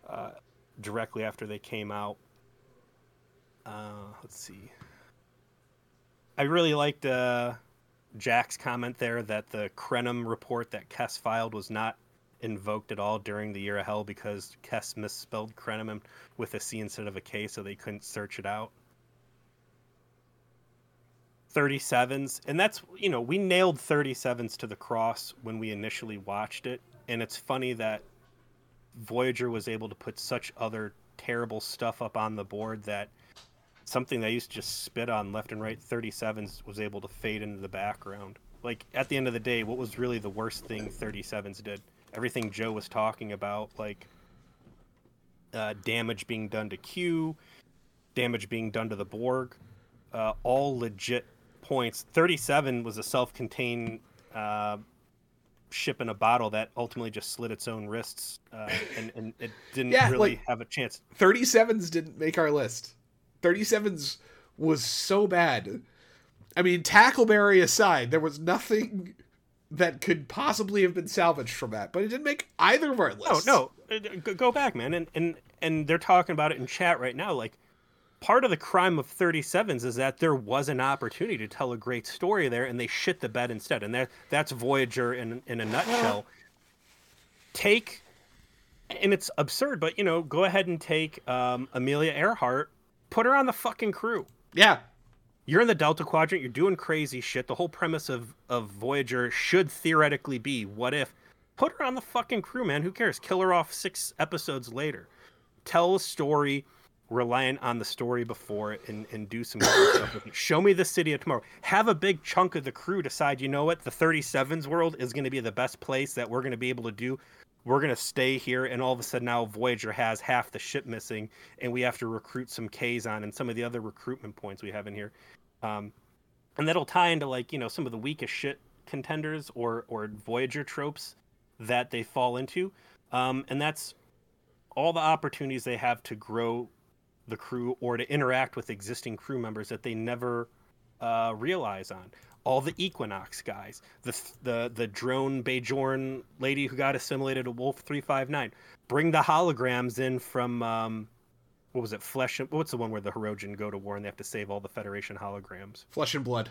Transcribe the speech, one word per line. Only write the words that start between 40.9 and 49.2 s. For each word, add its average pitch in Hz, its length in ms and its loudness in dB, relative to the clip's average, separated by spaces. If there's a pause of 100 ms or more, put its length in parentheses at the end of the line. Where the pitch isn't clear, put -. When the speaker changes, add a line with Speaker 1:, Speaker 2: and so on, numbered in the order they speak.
Speaker 1:
did? 104 200 -12 (320)
Everything 113 360 -4
Joe 110 220 -6
was 107 160 -8
talking 110 460 -2
about, 101 440 -6
like, 107 300 -10 (1500)
uh, 110 200 -4 (100)
damage 113 440 -2
being 110 200 -4
done 107 220 -6
to 98 80 -10
Q, 165 580 -4 (800)
damage 120 340 -2
being 113 240 -4
done 113 160 -4
to 107 80 -6
the 101 80 -6
Borg, 123 500 -4 (600)